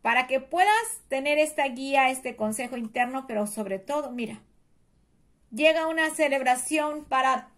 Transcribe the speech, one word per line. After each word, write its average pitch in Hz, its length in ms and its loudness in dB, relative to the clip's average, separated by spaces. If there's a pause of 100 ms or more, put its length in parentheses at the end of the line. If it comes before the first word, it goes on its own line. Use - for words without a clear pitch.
para 240 240 2
que 262 140 0
puedas 370 320 2 (360)
tener 277 300 0
esta 302 300 2
guía, 262 420 2
este 262 240 -6
consejo 240 420 -4
interno, 247 520 -4
pero 208 180 -2
sobre 202 320 -6
todo, 285 320 -4
mira, 226 320 -8 (1080)
llega 311 340 4
una 320 240 0
celebración 294 960 0
para 262 540 0